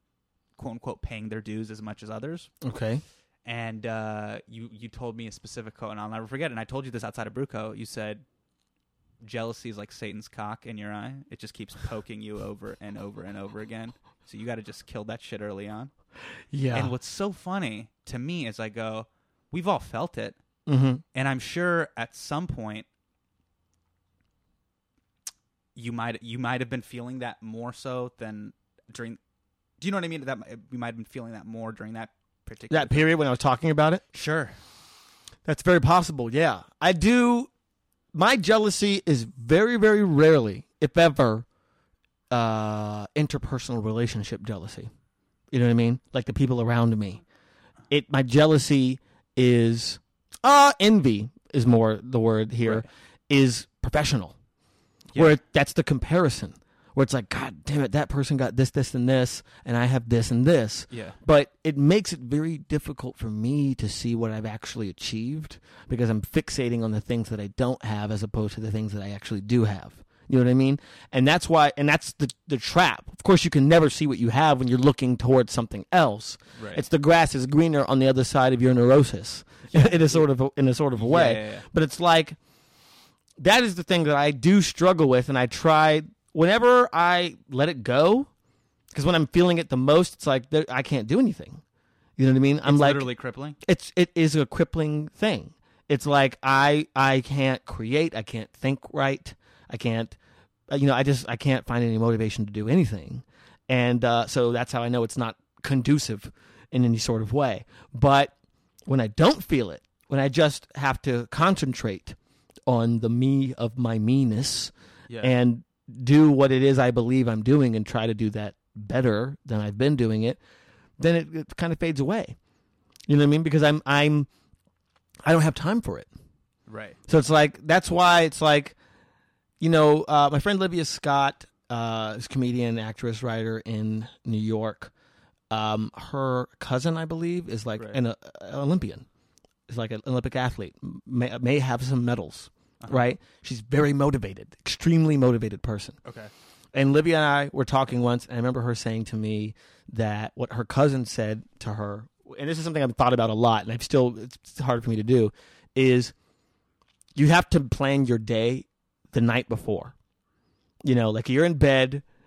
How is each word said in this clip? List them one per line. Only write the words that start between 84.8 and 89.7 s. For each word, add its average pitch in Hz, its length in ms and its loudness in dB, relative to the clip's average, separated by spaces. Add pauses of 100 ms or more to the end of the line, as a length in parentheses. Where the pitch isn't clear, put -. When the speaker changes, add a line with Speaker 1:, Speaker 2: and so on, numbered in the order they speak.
Speaker 2:
with, 127 220 2
and 135 80 0
I 123 100 2
try, 156 540 4 (320)
whenever 233 600 4
I 175 440 2 (120)
let 139 200 0
it 135 140 -6
go, 170 440 4 (680)
'cause 143 120 -2
when 175 100 4
I'm 156 120 2
feeling 175 300 4
it 165 120 -4
the 127 80 -2